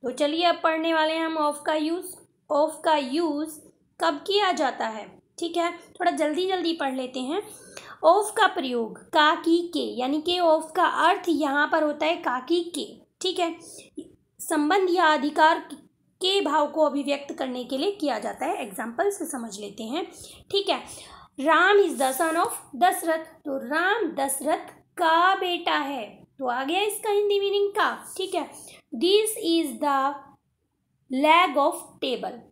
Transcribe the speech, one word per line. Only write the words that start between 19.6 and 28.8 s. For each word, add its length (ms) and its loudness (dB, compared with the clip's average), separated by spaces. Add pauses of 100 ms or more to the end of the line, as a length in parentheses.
लेते 220 -12
हैं, 220 -6 (460)
ठीक 180 0
है। 140 0 (580)
"राम 380 6
is 140 4
the 200 0
son 240 0
of 140 0 (260)
दशरथ", 480 0
तो 340 -10 (100)
राम 460 0
दशरथ 560 -2 (100)
का 540 2
बेटा 420 -2
है, 480 -6 (140)
तो 80 -6
आ 180 -2
गया 160 -2
इसका 300 -4
हिंदी 300 2
मीनिंग 300 0
का, 460 -2
ठीक 180 -6
है। 160 -4 (460)